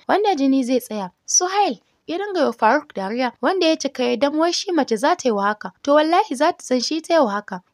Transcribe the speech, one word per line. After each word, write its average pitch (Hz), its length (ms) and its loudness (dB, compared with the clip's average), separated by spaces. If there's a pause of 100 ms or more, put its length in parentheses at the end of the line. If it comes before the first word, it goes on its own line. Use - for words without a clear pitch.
wanda 381 260 2
jini 269 300 2
zai 240 160 0
tsaya. 202 300 -8 (160)
Suhail 370 540 0 (260)
ya 311 120 -6
dinga 381 260 -2
wa 240 80 0
Faruk 240 420 2
dariya 233 460 -4
wanda 359 260 0
ya 320 100 4
cika - 280 -6
ya 247 120 0
dam 285 220 0
wai 339 140 2
shi 359 200 -6
mace 262 240 0
za 294 200 2
ta 269 120 -2
yi 226 40 2
wa 202 140 -2
haka. 208 260 -4 (100)
To 285 120 2
wallahi 311 420 2
za 302 160 2
ta - 80 -6
san 254 200 -2
shi 311 200 -4
ta 330 140 -2
yi 330 60 6
wa 233 120 2
haka. 202 300 -8 (120)